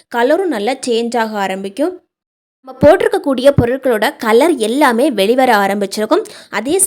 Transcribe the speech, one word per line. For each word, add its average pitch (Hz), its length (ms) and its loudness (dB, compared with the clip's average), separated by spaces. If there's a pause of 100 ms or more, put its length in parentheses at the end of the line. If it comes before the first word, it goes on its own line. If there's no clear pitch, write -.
கலரும் 302 460 0
நல்லா 214 180 -4 (140)
சேஞ்ச் 233 300 -2
ஆக 220 220 -4
ஆரம்பிக்கும். 196 640 -6 (580)
நம்ம 262 200 -20
போட்டிருக்கக்கூடிய 285 680 2 (100)
பொருட்களோட 247 560 0
கலர் 254 400 2
எல்லாமே 247 540 0
வெளிவர 233 460 2
ஆரம்பிச்சிருக்கும். 208 680 -2 (260)
அதே 277 260 -4 (100)